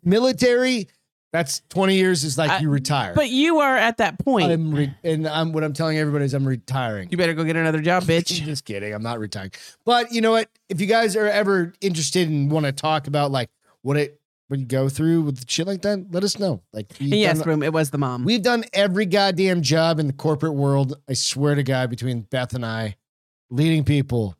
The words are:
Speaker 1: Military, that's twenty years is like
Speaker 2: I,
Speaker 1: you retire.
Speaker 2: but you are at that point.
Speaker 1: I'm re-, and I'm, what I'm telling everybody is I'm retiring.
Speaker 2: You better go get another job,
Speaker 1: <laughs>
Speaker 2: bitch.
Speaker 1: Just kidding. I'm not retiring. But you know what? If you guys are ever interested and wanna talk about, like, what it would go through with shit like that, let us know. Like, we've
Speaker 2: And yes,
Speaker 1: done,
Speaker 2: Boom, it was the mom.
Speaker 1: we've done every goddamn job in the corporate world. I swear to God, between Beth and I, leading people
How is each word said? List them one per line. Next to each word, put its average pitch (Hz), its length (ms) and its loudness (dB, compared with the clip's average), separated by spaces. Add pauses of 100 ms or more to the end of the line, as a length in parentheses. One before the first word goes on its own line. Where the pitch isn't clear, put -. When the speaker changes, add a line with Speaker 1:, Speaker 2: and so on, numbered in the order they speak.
Speaker 1:
Military, 240 840 2 (420)
that's 160 380 -2
twenty 190 260 2
years 185 280 4
is 143 140 -4
like 156 140 2
Speaker 2:
I, 190 80 2
Speaker 1:
you 156 100 0
retire. 143 460 0
Speaker 2:
but 294 140 2
you 302 300 4
are 269 180 2
at 226 200 2
that 196 220 0
point. 190 320 2
Speaker 1:
I'm 160 240 0
re-, 143 180 0 (100)
and 156 240 0
I'm, 160 260 -2
what 156 100 -2
I'm 156 100 -2
telling 156 240 -2
everybody 147 280 0
is 135 80 -2
I'm 139 140 0
retiring. 120 640 -4
Speaker 2:
You 175 80 -2
better 170 160 2
go 156 100 -2
get 160 120 0
another 160 240 0
job, 175 240 2
Speaker 1:
<laughs> - 20 -4
Speaker 2:
bitch. 170 380 0
Speaker 1:
Just 147 220 -8
kidding. 104 280 -8
I'm 104 80 -6
not 117 180 -4
retiring. 98 320 -10 (340)
But 240 260 2
you 233 100 -2
know 220 100 4
what? 226 180 2 (200)
If 175 120 -4
you 202 60 -2
guys 220 280 2
are 214 120 2
ever 196 520 0
interested 175 500 -2
and 143 220 0
wanna 151 220 0
talk 156 340 -2
about, 143 240 0
like, 127 180 -2 (320)
what 135 160 -2
it 143 220 -2 (300)
would 135 180 -4
go 131 220 0
through 165 320 2
with 135 280 -4
shit 165 160 -2
like 190 180 -6
that, 196 280 -4
let 170 140 -2
us 196 120 -2
know. 170 240 -2 (120)
Like, 107 260 -12
we've 139 140 -2
Speaker 2:
And 208 80 4
yes, 175 180 2
Speaker 1:
done, 160 80 -2
Speaker 2:
Boom, 151 160 0
it 160 100 0
was 156 180 2
the 147 60 -4
mom. 127 280 -2
Speaker 1:
we've 214 180 0
done 233 300 0
every 202 320 2
goddamn 190 560 2
job 160 380 2
in 151 80 0
the 135 60 -4
corporate 151 400 -2
world. 139 460 0 (100)
I 135 40 -2
swear 143 420 0
to 143 80 0
God, 127 260 0
between 120 340 -4
Beth 127 300 -4
and 123 120 -6
I, 110 320 -6 (520)
leading 151 360 2
people 123 540 0